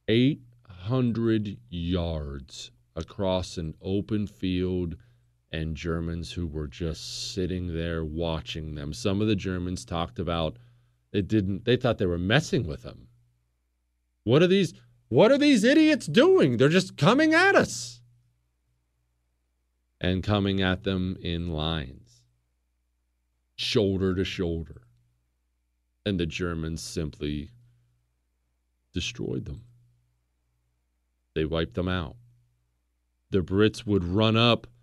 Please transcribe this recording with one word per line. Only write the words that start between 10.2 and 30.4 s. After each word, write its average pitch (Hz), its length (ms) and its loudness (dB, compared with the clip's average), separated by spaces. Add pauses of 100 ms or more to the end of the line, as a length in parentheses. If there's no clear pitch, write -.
it 98 160 0
didn't, 98 340 0
they 120 140 2
thought 117 200 0
they 104 80 -2
were 87 120 -2
messing 110 500 0
with 73 160 -10
them. 62 240 -18 (1160)
"What 135 180 6
are 180 40 4
these, 190 260 2 (340)
what 180 240 6
are 285 60 6
these 269 260 4
idiots 302 420 6
doing? 208 520 6
They're 131 100 6
just 185 300 2
coming 277 360 4
at 381 220 6
us." - 460 0 (2000)
And 92 200 0
coming 98 400 0
at 92 220 0
them 92 380 -2
in 85 320 -4
lines, 76 680 -8 (1300)
shoulder 98 600 0
to 92 100 -2
shoulder. 82 560 -6 (1200)
And 101 140 -2
the 85 60 0
Germans 82 560 -6
simply 73 680 -6 (1400)
destroyed - 520 -6
them. - 180 -14 (1700)